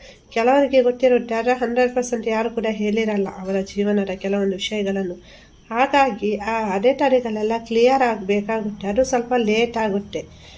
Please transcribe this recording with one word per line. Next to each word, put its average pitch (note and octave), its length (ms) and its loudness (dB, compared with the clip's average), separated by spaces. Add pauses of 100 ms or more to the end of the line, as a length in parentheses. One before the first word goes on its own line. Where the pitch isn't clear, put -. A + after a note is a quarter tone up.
(300)
ಕೆಲವರಿಗೆ B3+ 520 4
ಗೊತ್ತಿರುತ್ತೆ, B3 520 2
ಆದರೆ A3+ 180 0
ಹಂಡ್ರೆಡ್ B3 420 0
ಪರ್ಸೆಂಟ್ B3 340 -4
ಯಾರು A3 220 -2
ಕೂಡ A3+ 200 -4
ಹೇಳಿರಲ್ಲ G#3 580 0
ಅವರ F#3+ 320 -4
ಜೀವನದ G3+ 500 0
ಕೆಲವೊಂದು G3 460 -2
ವಿಷಯಗಳನ್ನು. G3 580 -4 (560)
ಹಾಗಾಗಿ A#3 680 2
ಆ G#3+ 380 -4
ಅಡೆತಡೆಗಳೆಲ್ಲ A#3+ 840 2
ಕ್ಲಿಯರ್ A#3 440 2
ಆಗಬೇಕಾಗುತ್ತೆ, G#3 840 -2
ಅದು G#3 180 0
ಸ್ವಲ್ಪ A#3+ 320 -2
ಲೇಟ್ A#3 400 0
ಆಗುತ್ತೆ. G3+ 480 -4 (340)